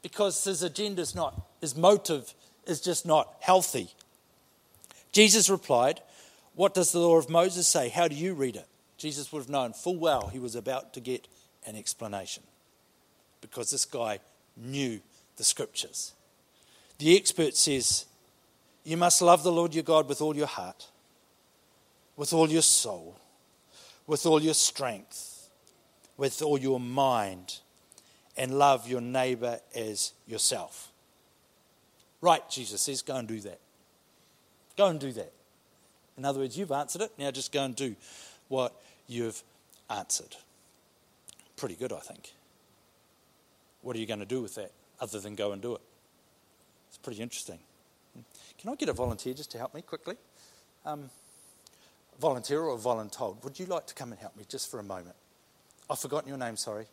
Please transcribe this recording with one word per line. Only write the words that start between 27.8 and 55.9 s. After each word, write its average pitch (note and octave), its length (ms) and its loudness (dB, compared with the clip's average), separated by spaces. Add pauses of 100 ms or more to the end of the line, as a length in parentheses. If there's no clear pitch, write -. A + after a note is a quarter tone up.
and C3 240 -2
love C3 300 4
your B2 120 -2
neighbour A#2+ 600 -2 (120)
as A2 380 -6 (160)
yourself." G#2+ 640 -4 (1300)
"Right," E3 300 4
Jesus G#2 320 -6
says, C3+ 200 -2
"go C#3 140 -6
and A#2+ 120 -6
do A2 120 -6
that. G2 200 -14 (1160)
Go G3+ 120 6
and D#3+ 120 0
do C3+ 140 -8
that." G2+ 180 -10 (840)
In C3 80 -10
other C3+ 160 -2
words, C3 160 -6
you've F3 160 -4
answered D3 280 -4
it, A3 160 -8
now C#3 140 -4
just C3 220 -10
go C#3+ 100 0
and C3 100 -6
do A#2 220 -4 (540)
what B2+ 240 -2 (340)
you've A#2 340 -6 (480)
answered. - 460 -6 (1200)
Pretty G#2 200 -8
good, A#2 180 -8
I E2 60 -10
think. - 340 -20 (1500)
What B2 140 -8
are A2 40 -6
you A2 60 -6
gonna G2+ 200 -8
do B2 160 -4
with G#2+ 140 -10
that G2 180 -12 (260)
other G#2+ 220 -8
than G#2 140 -12
go G#2 180 -2
and G2 80 -10
do A#2 140 -6
it? - 60 -14 (1080)
It's - 80 -20
pretty A2 240 -14
interesting. G#2+ 380 -12 (960)
Can G#3 120 -14
I C#4+ 60 -8
get C#4+ 140 -4
a C3+ 40 -4
volunteer B2 400 -4
just C#3+ 180 -14
to A#2+ 60 -16
help B2 160 -10
me D#3+ 80 -14
quickly? F3 360 -12 (680)
Um, D3 240 -10 (1080)
volunteer C#3+ 420 0
or C#3+ 160 -4
voluntold, A2 680 -4
would C#3 120 -14
you F#3 100 -10
like F3 200 -6
to - 60 -18
come A#2+ 180 -14
and G2 80 -18
help G#2+ 160 -18
me G#2+ 140 -20
just - 200 -10
for A#2+ 100 -12
a G#2 40 -12
moment? F2+ 320 -12 (760)
I've C#3 100 -6